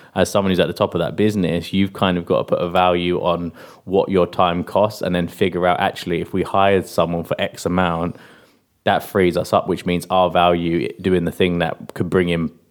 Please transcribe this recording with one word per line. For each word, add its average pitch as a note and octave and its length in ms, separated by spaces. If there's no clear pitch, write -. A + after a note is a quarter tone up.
as F#2 160
someone G2 220
who's F2+ 80
at D#2+ 80
the F2 60
top G2 200
of F2 60
that D#2 160
business, F2+ 580
you've F#2+ 200
kind F#2 260
of E2+ 60
got - 140
to - 40
put - 180
a F2+ 80
value F2 520
on E2+ 300
what F#2 240
your F2+ 180
time F2 360
costs G#2 380
and F2+ 140
then F2 120
figure F2 380
out, F2+ 140
actually, F2 420
if - 120
we F#2 100
hired G2 440
someone E2+ 360
for - 180
X - 240
amount, F2 500
that G2 200
frees F2+ 320
us E2+ 180
up, F#2 140
which F2 200
means F2 240
our F#2 180
value E2+ 580
doing F#2 240
the E2 60
thing F2 280
that - 360
could F2+ 140
bring F2+ 200
in E2 220